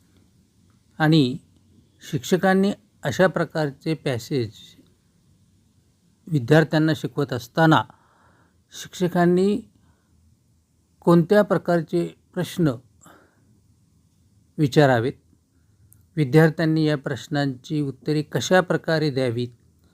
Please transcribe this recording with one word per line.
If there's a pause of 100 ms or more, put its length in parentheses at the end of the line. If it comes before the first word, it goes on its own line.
(960)
आणि (760)
शिक्षकांनी (320)
अशा
प्रकारचे
पॅसेज (1800)
विद्यार्थ्यांना
शिकवत
असताना (880)
शिक्षकांनी (1400)
कोणत्या
प्रकारचे (160)
प्रश्न (1900)
विचारावेत, (1000)
विद्यार्थ्यांनी
या
प्रश्नांची
उत्तरे
कशा
प्रकारे
द्यावीत, (460)